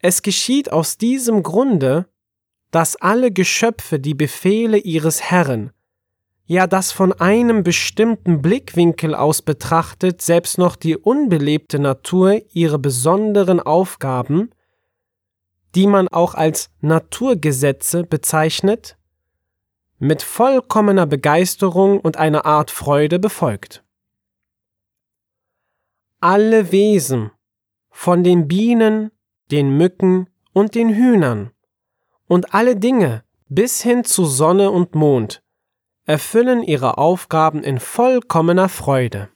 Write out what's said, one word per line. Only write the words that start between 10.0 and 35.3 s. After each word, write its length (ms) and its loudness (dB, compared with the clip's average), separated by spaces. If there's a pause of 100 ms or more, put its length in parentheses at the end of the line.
selbst 360 0
noch 180 2
die 220 -4
unbelebte 840 0
Natur 600 0 (100)
ihre 280 0
besonderen 840 0
Aufgaben, 880 -2 (1200)
die 140 2
man 220 2
auch 260 -2
als 340 -2 (120)
Naturgesetze 1200 -2
bezeichnet, 960 -2 (1000)
mit 220 0
vollkommener 840 2
Begeisterung 960 0
und 160 -2
einer 280 0
Art 260 0
Freude 480 0
befolgt. 680 -6 (2250)
Alle 540 2
Wesen, 580 0 (580)
von 360 0
den 240 2
Bienen, 600 0 (420)
den 260 0
Mücken 520 0 (240)
und 200 0
den 220 0
Hühnern, 560 2 (760)
und 280 0
alle 200 2
Dinge, 480 0 (260)
bis 340 -2
hin 200 0
zu 220 0
Sonne 460 2
und 240 -2
Mond, 480 0 (640)